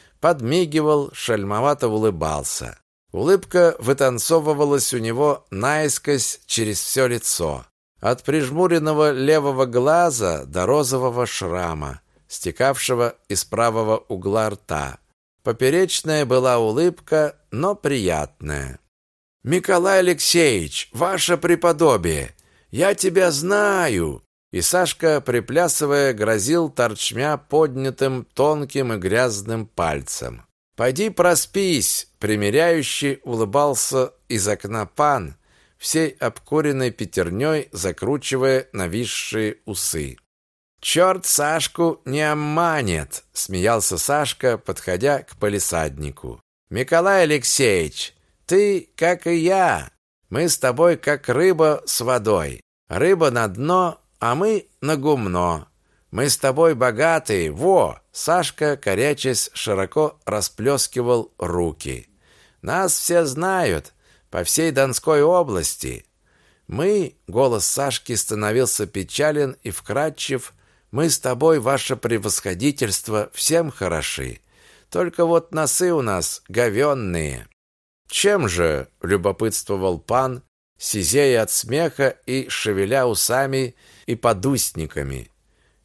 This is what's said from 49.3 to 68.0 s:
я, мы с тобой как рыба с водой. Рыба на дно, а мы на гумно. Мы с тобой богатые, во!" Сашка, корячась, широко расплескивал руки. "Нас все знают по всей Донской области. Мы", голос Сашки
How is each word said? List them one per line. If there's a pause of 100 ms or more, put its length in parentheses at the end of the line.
я, (380)
мы
с
тобой
как
рыба
с
водой. (260)
Рыба
на
дно, (200)
а
мы (120)
на
гумно. (440)
Мы
с
тобой
богатые,
во!" (120)
Сашка,
корячась,
широко
расплескивал
руки. (520)
"Нас
все
знают (360)
по
всей
Донской
области. (600)
Мы", (120)
голос
Сашки